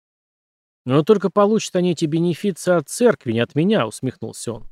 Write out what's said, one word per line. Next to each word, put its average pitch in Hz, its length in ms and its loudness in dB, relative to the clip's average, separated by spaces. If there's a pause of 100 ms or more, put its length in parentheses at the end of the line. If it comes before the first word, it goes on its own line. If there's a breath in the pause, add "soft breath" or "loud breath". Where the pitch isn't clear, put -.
(840)
«Но 135 180 2
только 202 260 4
получат 208 460 2
они 180 160 2
эти 170 140 -2
бенефиции 170 680 -2
от 165 160 -2
церкви, 220 440 0
не 113 60 0
от 117 140 -2
меня», 170 320 2
усмехнулся 113 680 -8
он. - 180 -14